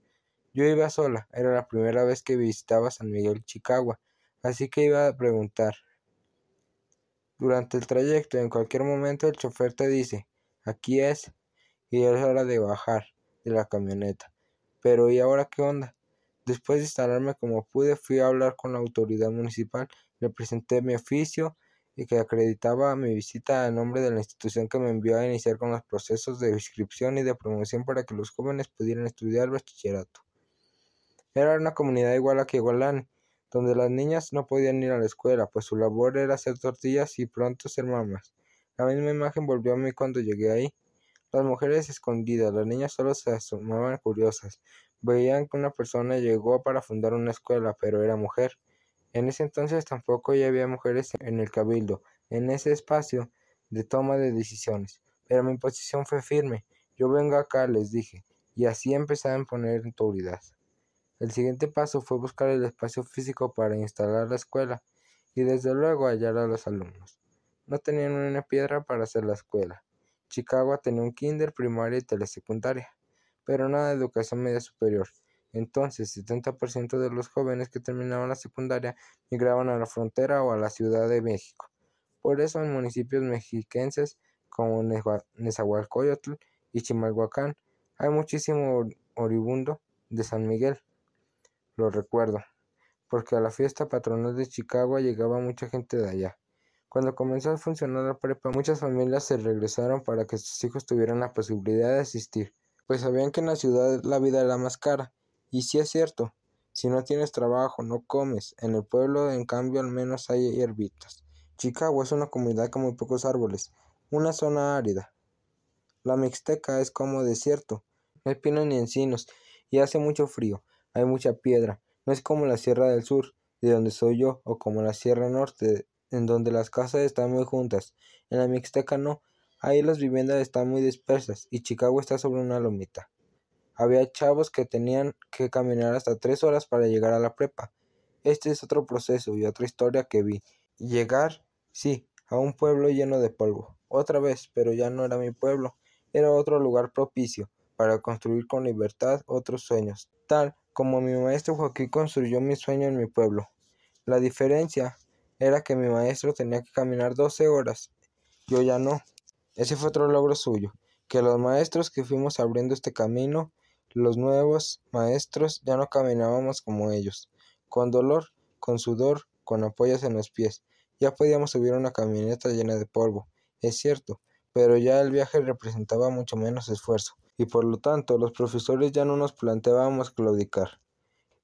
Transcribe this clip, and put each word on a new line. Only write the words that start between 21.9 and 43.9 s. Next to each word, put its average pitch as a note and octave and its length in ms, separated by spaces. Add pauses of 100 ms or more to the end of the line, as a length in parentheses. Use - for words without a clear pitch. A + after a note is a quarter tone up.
y B2 60
que A#2+ 140
acreditaba A#2 760
mi B2 200
visita B2 500
a A#2+ 60
nombre A#2+ 320
de B2+ 80
la A2+ 80
institución A2 500
que C3 100
me B2 120
envió A2+ 280
a A#2+ 60
iniciar A#2 320
con A#2+ 140
los A#2 120
procesos A2+ 560
de A#2+ 120
inscripción G#2+ 640
y C3+ 60
de B2+ 120
promoción A2 520
para B2+ 180
que A2 100
los G#2 160
jóvenes C#3 380
pudieran A#2 380
estudiar A#2 420
bachillerato. G2+ 720 (1120)
Era D3+ 220
una D#3 160
comunidad B2 400
igual C3+ 260
a C3+ 60
Quegualani, B2+ 640 (420)
donde B2 240
las B2 160
niñas D3 440
no C#3+ 120
podían C3 360
ir B2+ 100
a A#2+ 60
la A2 80
escuela, A#2+ 400
pues - 180
su - 120
labor A2+ 420
era C#3 160
hacer C3 240
tortillas C3+ 600
y B2 60
pronto B2 460
ser B2+ 160
mamás. A2 480 (420)
La B2+ 80
misma C#3+ 260
imagen D3 360
volvió B2 260
a B2+ 60
mí C3 140
cuando B2+ 280
llegué G#2+ 320
ahí. B2+ 220 (580)
Las C3+ 120
mujeres C#3+ 440
escondidas, A#2 640
las G#2+ 140
niñas C3 260
solo C3+ 220
se - 160
asomaban A2 720